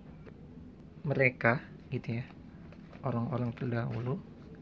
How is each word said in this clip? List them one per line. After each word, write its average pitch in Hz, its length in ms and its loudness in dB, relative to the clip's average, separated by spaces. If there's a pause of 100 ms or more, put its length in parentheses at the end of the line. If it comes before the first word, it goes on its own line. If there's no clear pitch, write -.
(1080)
mereka 127 560 6 (240)
gitu 117 320 0
ya, - 40 -4 (760)
orang-orang 120 560 2
terdahulu 120 640 0 (420)